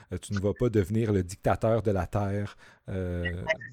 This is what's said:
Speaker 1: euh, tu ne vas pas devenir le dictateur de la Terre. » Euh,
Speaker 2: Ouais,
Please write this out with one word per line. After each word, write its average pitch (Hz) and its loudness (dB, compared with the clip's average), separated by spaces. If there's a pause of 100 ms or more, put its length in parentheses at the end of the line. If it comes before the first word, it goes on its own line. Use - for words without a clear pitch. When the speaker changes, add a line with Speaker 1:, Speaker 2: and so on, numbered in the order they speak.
(120)
Speaker 1:
euh, 90 -6
tu - -8
ne 98 -2
vas 98 2
pas 123 2
devenir 107 2
le 92 4
dictateur 110 2
de 107 2
la 90 0
Terre. » 101 -2 (320)
Euh, 92 -4 (220)
Speaker 2:
Ouais, 640 -2 (180)